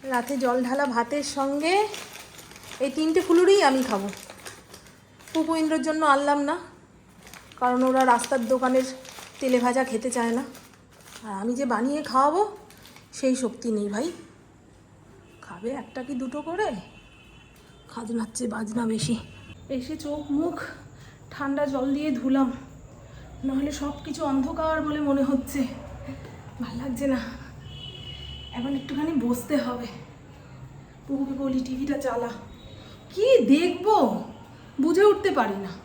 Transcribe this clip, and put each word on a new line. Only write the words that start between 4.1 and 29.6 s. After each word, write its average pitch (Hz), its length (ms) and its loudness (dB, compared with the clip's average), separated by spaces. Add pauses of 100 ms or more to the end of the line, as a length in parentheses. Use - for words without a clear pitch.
পুপু 320 220 0
ইন্দ্রর 311 260 2
জন্য 311 240 0
আনলাম 285 360 4
না, 302 160 0 (1000)
কারণ 247 240 4
ওরা 262 220 6
রাস্তার 254 420 4
দোকানের 262 360 4 (560)
তেলে 254 200 4
ভাজা 247 240 2
খেতে 226 280 -2
চায় 233 200 0
না, 247 120 0 (800)
আর 214 180 -10
আমি 233 140 -2
যে 277 100 -2
বানিয়ে 254 360 0
খাওয়াবো 294 560 2 (560)
সেই 262 220 2
শক্তি 240 360 -4
নেই 208 180 0
ভাই। 247 220 -4 (1300)
খাবে 190 280 -8
একটা 269 340 -8
কি 269 100 -8
দুটো 262 280 -6
করে, 339 300 -2 (1160)
খাজনার 226 360 -4 (100)
চেয়ে 240 140 -2
বাজনা 220 360 -4
বেশি। 220 300 0 (540)
এসে 269 280 -6
চোখ 294 340 -6
মুখ 320 300 0 (720)
ঠান্ডা 285 340 0
জল 269 280 0
দিয়ে 302 180 0
ধুলাম, 262 400 2 (920)
নাহলে 269 280 0
সব 285 320 -6
কিছু 311 220 -6
অন্ধকার 320 560 0
বলে 302 180 -2
মনে 277 240 2
হচ্ছে, 269 360 0 (1000)
ভাল 226 160 -8
লাগছে 262 300 -2
না। 254 120 2 (1300)
এখন 254 220 -2
একটুখানি 294 360 -2 (160)
বসতে 240 300 0
হবে। 240 300 -2 (1200)